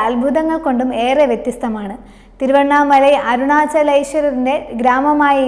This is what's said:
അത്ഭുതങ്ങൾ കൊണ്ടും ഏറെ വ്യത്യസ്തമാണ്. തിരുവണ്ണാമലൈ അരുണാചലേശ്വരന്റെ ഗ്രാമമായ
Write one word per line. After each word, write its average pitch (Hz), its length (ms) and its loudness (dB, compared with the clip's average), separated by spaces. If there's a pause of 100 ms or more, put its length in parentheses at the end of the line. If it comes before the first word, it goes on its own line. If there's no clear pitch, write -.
അത്ഭുതങ്ങൾ 285 520 -2 (100)
കൊണ്ടും 254 240 -2 (160)
ഏറെ 277 240 2
വ്യത്യസ്തമാണ്. 220 640 -6 (440)
തിരുവണ്ണാമലൈ 285 720 4 (180)
അരുണാചലേശ്വരന്റെ 285 1300 0 (240)
ഗ്രാമമായ 277 560 2 (100)